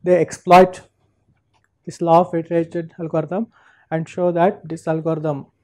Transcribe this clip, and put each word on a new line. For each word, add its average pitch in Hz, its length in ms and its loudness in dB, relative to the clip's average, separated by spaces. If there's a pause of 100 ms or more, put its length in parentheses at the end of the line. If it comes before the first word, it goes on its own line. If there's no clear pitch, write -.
they 180 180 2
exploit 180 600 2 (1040)
this - 160 -10
law 170 180 6
of 180 140 -4
iterated 165 640 -4
algorithm 165 460 -4 (440)
and 160 160 -4
show 180 260 -2
that 170 360 -2
this 160 180 -12
algorithm 160 600 -4 (180)